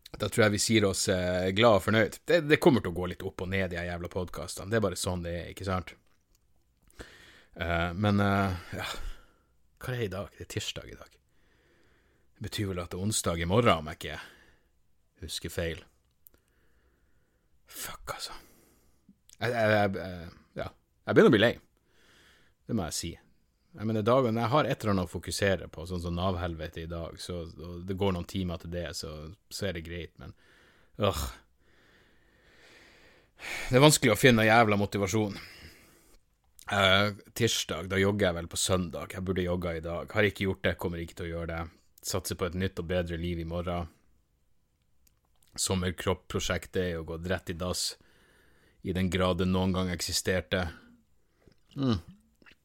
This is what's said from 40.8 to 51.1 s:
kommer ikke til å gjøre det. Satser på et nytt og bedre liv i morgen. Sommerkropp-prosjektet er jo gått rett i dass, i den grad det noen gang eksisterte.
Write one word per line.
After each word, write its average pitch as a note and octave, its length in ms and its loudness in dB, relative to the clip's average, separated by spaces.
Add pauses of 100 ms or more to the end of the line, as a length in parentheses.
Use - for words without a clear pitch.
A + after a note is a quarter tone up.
kommer E2+ 220 -4
ikke - 160 -12
til F2+ 80 -8
å E2 60 -6
gjøre E2 180 -6
det. E2 80 -6 (480)
Satser F#2 340 -4
på F#2 60 0
et E2+ 100 -4
nytt F#2 240 -2
og E2 80 -8
bedre F2 320 -2
liv E2+ 220 -4
i - 60 -6
morgen. F2 420 -4 (1700)
Sommerkropp-prosjektet F#2 1200 -2
er F2+ 140 -2
jo E2 160 -6
gått E2 180 -8
rett F2+ 240 -4
i E2 60 -8
dass, F2+ 240 -4 (1040)
i F#2+ 100 -2
den F#2 160 0
grad F#2 300 2
det F#2 80 2
noen F#2 260 2
gang F#2 160 -2
eksisterte. F#2 680 -2 (1120)